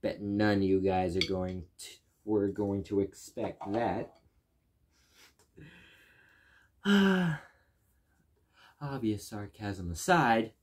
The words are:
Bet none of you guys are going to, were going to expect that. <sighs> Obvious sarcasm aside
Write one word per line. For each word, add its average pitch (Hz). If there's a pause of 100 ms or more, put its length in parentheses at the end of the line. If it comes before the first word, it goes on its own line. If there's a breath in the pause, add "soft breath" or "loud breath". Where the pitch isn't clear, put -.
Bet 101
none 104
of 98
you 95
guys 92
are 95
going 92 (140)
to, - (360)
were 104
going 98
to 101
expect 98
that. 107 (2750 loud breath)
<sighs> 190 (1400 soft breath)
Obvious 117
sarcasm 101
aside 117